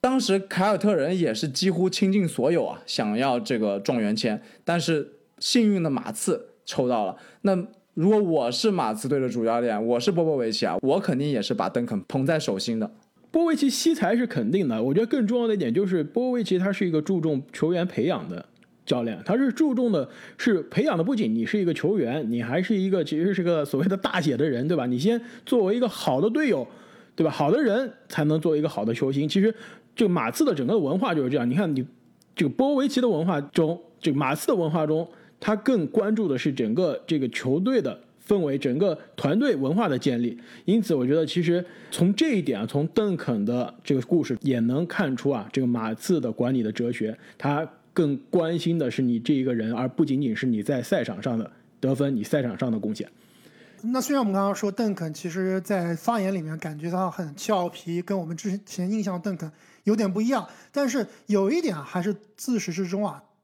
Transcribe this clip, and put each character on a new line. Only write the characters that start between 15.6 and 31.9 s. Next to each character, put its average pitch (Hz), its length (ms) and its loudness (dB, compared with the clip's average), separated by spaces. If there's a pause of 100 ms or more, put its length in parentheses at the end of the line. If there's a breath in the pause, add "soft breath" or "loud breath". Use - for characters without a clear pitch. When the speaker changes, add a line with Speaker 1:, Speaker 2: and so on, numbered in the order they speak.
Speaker 2:
就 196 100 2
是 175 200 0
波 254 260 0
维 247 140 0
奇 185 120 0
他 185 160 0
是 190 140 0
一 170 60 0
个 156 100 2
注 185 180 0
重 151 220 0 (100)
球 160 200 0
员 175 120 0
培 123 200 -2
养 156 240 -2
的 - 180 -10 (400)
教 123 160 0
练， 110 220 -4
他 196 120 0
是 262 160 2
注 285 220 0
重 240 160 0
的 151 180 0 (280 loud breath)
是 196 340 2
培 226 140 2
养 277 120 2
的 160 60 2
不 240 140 0
仅 214 180 0
你 226 100 0
是 214 140 -2
一 196 60 2
个 170 100 2
球 196 240 0
员， 135 320 -2
你 120 100 -2
还 123 220 -2
是 208 140 0
一 190 120 0
个 185 160 0
其 151 160 -2
实 190 140 0
是 185 80 -2
个 165 220 0
所 135 160 -2
谓 175 80 2
的 190 80 0
大 185 240 -2
写 143 160 0
的 147 120 2
人， 131 200 -2
对 170 80 0
吧？ 127 100 -2
你 123 100 -2
先 220 240 2 (240 loud breath)
作 240 200 2
为 196 120 2
一 247 40 0
个 240 80 0
好 139 320 0
的 202 100 2
队 294 180 0
友， 143 160 0 (520 loud breath)
对 165 80 2
吧？ 156 80 2
好 147 180 2
的 240 100 4
人 240 320 0 (160)
才 - 160 -2
能 156 160 2
做 156 160 2
一 147 40 2
个 151 80 0
好 104 160 -4
的 117 100 0
球 135 160 -2
星。 139 180 0
其 190 120 2
实 214 120 4 (420 loud breath)
这 233 100 2
个 202 40 4
马 139 220 2
刺 - 140 0
的 247 100 2
整 143 100 -2
个 190 140 2
文 147 180 0
化 196 160 0
就 151 120 2
是 127 40 0
这 135 80 0
样， 120 140 2
你 135 60 0
看 175 180 0
你 127 100 -2 (520)